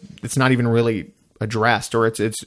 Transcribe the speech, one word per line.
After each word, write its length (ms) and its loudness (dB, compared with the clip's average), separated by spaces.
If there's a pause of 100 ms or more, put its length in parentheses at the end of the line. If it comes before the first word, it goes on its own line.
(240)
it's 140 -6
not 160 4
even 140 2
really 440 0 (280)
addressed, 540 0
or 140 2
it's, 120 -4
it's, 280 -2